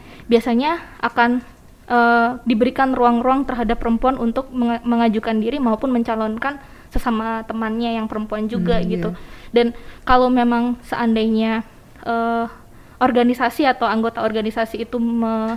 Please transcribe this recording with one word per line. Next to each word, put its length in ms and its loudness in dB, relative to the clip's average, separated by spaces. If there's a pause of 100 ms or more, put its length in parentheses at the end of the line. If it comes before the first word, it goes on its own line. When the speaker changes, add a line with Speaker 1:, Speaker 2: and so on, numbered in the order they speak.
(280)
Speaker 1:
biasanya 560 2 (160)
akan, 400 2 (480)
eh, 420 4 (140)
diberikan 480 2
ruang-ruang 560 2
terhadap 320 -2
perempuan 400 0
untuk 320 -2
menga-, 320 -2
mengajukan 560 0
diri 160 -2
maupun 320 0
mencalonkan 720 -2 (320)
sesama 560 -2
temannya 480 -2
yang 80 -4
perempuan 480 -4
juga 240 0
Speaker 2:
Hmm, 160 0
Speaker 1:
gitu. 240 -2
Speaker 2:
iya. 320 -18
Speaker 1:
Dan 180 4 (380)
kalau 240 4
memang 560 2
seandainya, 800 0 (400)
eh, 420 -2 (540)
organisasi 640 2
atau 240 2
anggota 320 0
organisasi 640 -2
itu 160 -4
me-, 560 -2